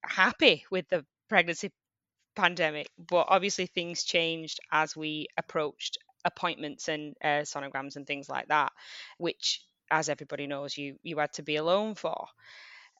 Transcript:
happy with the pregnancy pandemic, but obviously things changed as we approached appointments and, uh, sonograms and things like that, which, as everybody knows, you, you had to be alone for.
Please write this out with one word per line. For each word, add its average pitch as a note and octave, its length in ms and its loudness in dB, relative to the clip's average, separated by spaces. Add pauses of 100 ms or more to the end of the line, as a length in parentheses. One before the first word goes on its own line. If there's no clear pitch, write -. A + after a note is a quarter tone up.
happy F#3+ 680 6
with F#3 180 -2
the D#3+ 160 0 (240)
pregnancy F3 420 2 (640)
pandemic, E3+ 540 2 (100)
but F3 300 4
obviously F#3 380 2
things F3 380 -4
changed E3 540 0 (140)
as D#3 240 2
we D#3 400 -6
approached - 640 -4 (260)
appointments D#3+ 640 -4
and, D3+ 340 -6
uh, D3 220 2
sonograms C#3 520 -8
and C#3+ 100 -12
things C#3 220 -6
like C3+ 200 -6
that, D3+ 240 2 (460)
which, - 440 -4 (280)
as D#3 180 2
everybody C#3+ 380 -6
knows, C#3 300 -6
you, C#3 260 -8
you D#3 160 -6
had D3 160 0
to D#3+ 80 -10
be D3+ 140 -2
alone F#3+ 380 2
for. - 320 -6 (720)